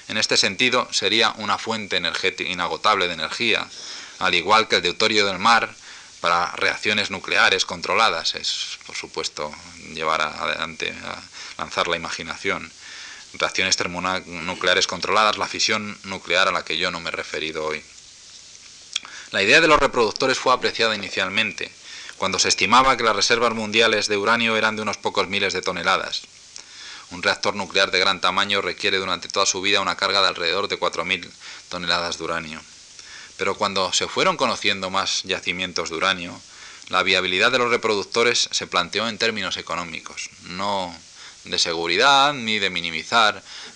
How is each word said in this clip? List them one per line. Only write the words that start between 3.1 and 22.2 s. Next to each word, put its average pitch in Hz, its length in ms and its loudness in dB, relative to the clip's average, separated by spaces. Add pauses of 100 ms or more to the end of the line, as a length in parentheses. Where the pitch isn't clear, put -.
energía, 90 520 -2 (540)
al 92 160 2
igual 104 320 4
que 113 80 2
el 92 60 2
deuterio 104 440 2
del 92 140 -4
mar, 117 340 4 (460)
para 87 320 2
reacciones 101 580 0
nucleares 95 560 2
controladas. 90 680 0
Es, - 500 -6
por - 80 -12
supuesto, 76 580 -8 (400)
llevar 80 280 0
a-, 78 240 -4
adelante, 80 500 -4 (100)
a 92 160 -10 (380)
lanzar 85 300 -2
la 85 80 0
imaginación. 82 760 -6 (600)
Reacciones 92 440 0
termonucleares 90 1120 0
controladas, 101 500 2
la 98 120 -2
fisión 104 560 -2
nuclear 95 420 0
a 95 60 4
la 82 120 -2
que 80 120 -4
yo 87 160 0
no 85 80 -6
me 82 80 -8
he 78 40 -4
referido 80 520 -6
hoy. 78 180 -4 (1500)
La 104 100 2
idea 127 180 8
de 165 60 6
los 151 140 8
reproductores 123 580 2
fue 131 140 2
apreciada 110 420 2
inicialmente, 98 760 -2 (460)
cuando 95 200 0